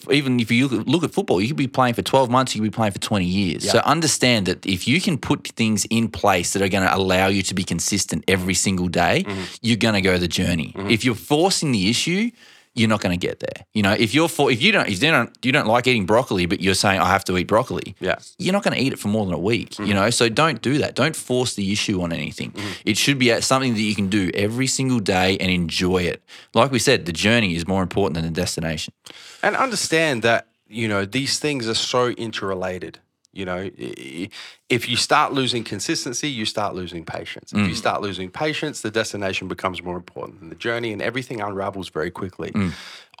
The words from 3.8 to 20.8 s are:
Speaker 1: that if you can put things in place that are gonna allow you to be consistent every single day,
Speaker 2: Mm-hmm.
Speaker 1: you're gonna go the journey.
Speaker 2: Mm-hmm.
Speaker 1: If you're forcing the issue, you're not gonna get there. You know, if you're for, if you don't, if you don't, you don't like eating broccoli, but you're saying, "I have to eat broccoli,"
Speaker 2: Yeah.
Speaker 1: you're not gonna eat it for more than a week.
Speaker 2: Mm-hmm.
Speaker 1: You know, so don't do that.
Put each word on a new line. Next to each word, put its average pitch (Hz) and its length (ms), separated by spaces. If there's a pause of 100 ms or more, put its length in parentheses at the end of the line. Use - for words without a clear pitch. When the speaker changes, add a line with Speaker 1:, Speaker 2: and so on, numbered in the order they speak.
Speaker 1:
that 92 200
if 92 200
you 143 140
can - 160
put - 320
things 110 380
in 113 240
place 92 420
that 98 80
are 98 80
gonna 92 240
allow 95 360
you 98 160
to - 100
be 92 100
consistent - 640
every 92 260
single 90 340
day, 87 380
Speaker 2:
Mm-hmm. 98 160 (200)
Speaker 1:
you're 113 160
gonna 104 240
go 92 160
the 87 100
journey. 87 480
Speaker 2:
Mm-hmm. 98 140
Speaker 1:
If 120 140
you're 123 120
forcing 156 560
the 98 160
issue, 180 420 (420)
you're 120 160
not 107 120
gonna 90 160
get 65 240
there. - 340
You 107 80
know, 98 120
if 110 200
you're 160 140
for, 147 200
if 120 140
you 202 80
don't, 202 180
if 95 140
you 151 80
don't, 131 340
you 127 60
don't 139 160
like 120 220
eating 113 180
broccoli, 104 400
but 85 140
you're 95 160
saying, 95 240
"I 82 80
have 95 160
to 92 120
eat 87 120
broccoli," 101 500
Speaker 2:
Yeah. 92 160 (240)
Speaker 1:
you're 180 140
not 196 100
gonna 190 140
eat 127 160
it - 80
for - 80
more 107 180
than 90 80
a 78 60
week. 101 300
Speaker 2:
Mm-hmm. 104 160
Speaker 1:
You 101 80
know, 101 160
so 117 180
don't 143 340
do 143 160
that. - 160